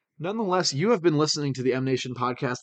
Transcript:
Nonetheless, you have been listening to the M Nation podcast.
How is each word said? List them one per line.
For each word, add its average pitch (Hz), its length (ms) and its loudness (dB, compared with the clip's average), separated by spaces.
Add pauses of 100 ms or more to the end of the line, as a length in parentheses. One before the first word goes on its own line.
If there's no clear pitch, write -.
(200)
Nonetheless, 185 540 0
you 170 180 2
have 208 100 2
been 160 160 4
listening 147 380 0
to 127 80 -6
the 123 100 2
M 131 100 0
Nation 131 300 -2
podcast. 123 500 -4